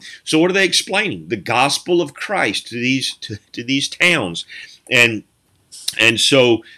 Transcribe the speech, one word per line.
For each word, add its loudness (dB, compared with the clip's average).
So 2
what 2
are 0
they 2
explaining? -2
The -4
gospel 0
of -6
Christ -4
to -12
these, -2
to, -12
to -10
these -2
towns. -2
And, 2
and 2
so, 4